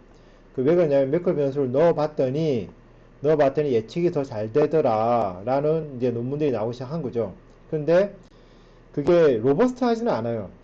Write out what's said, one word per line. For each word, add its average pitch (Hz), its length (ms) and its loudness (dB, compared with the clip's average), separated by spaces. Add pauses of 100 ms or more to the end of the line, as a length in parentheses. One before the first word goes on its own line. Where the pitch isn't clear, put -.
(560)
그 127 80 -4
왜 160 120 4
그러냐면 139 360 2
매크로 175 240 0
변수를 139 360 -2
넣어봤더니, 147 960 0 (540)
넣어봤더니 147 500 2
예측이 160 400 0
더 147 120 -2
잘 110 280 -6
되더라 117 960 2
라는 147 520 -2
이제 120 120 0
논문들이 131 420 -2
나오기 117 220 -4
시작한 135 300 -8
거죠. 180 300 -4 (360)
근데 160 460 0 (760)
그게 147 460 4
로버스트하지는 226 760 0
않아요. 113 380 -4 (140)